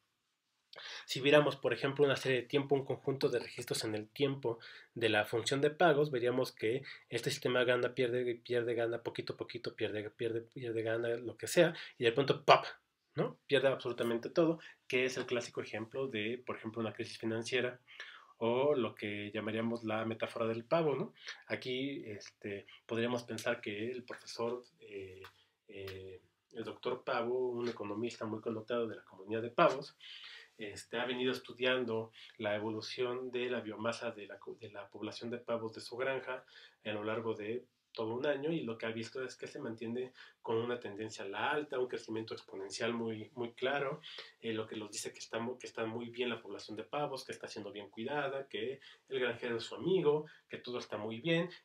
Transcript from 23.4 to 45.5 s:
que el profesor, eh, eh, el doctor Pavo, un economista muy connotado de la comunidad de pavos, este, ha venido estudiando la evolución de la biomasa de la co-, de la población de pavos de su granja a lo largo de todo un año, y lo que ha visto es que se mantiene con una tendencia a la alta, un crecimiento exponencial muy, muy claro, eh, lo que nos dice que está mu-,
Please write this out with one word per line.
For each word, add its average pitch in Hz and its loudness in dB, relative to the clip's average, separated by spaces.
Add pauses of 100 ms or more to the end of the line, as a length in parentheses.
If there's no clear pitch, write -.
que 110 -4
el 123 -8
profesor, - -6 (180)
eh, 98 -12 (480)
eh, 95 -12 (300)
el 113 -8
doctor 123 -6
Pavo, 123 0
un 120 -2
economista 113 -4
muy 110 -4
connotado 117 -2
de 101 -6
la - -16
comunidad 110 -4
de 117 -4
pavos, 151 4 (640)
este, 104 -8
ha 123 0
venido 127 2
estudiando 117 0 (240)
la 104 2
evolución 123 -2
de 123 -2
la 123 0
biomasa 110 -2
de 101 -10
la 98 -12
co-, - -12
de 107 -12
la 101 -12
población 104 -6
de 120 -4
pavos 113 -4
de 110 -10
su 117 -12
granja 131 -2 (400)
a 107 -4
lo 107 -4
largo 110 -2
de 107 -6 (300)
todo 113 -2
un 127 -2
año, 147 0
y 160 0
lo 113 -4
que 117 -4
ha 113 0
visto 113 -6
es 123 -8
que 131 -10
se 143 -10
mantiene 120 -4 (260)
con 117 0
una 117 0
tendencia 104 -6
a - -6
la 107 0
alta, 151 0
un 123 2
crecimiento 110 -4
exponencial 113 -4
muy, 113 -4
muy 120 -4
claro, 139 0 (400)
eh, 113 -2
lo 110 -2
que - -8
nos 104 -6
dice - -6
que - -18
está - -6
mu-, 120 -2